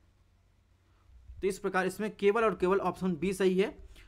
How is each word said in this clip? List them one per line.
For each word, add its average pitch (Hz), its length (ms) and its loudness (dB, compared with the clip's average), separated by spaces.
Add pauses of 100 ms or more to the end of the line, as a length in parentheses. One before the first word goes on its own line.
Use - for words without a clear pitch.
(1400)
तो 185 60 0
इस 196 100 -4
प्रकार 185 280 -2
इसमें 196 260 -4
केवल 208 320 2
और 202 120 2
केवल 185 240 2
ऑप्शन 180 340 -2
बी 170 200 -2
सही 185 240 2
है, 233 180 0 (320)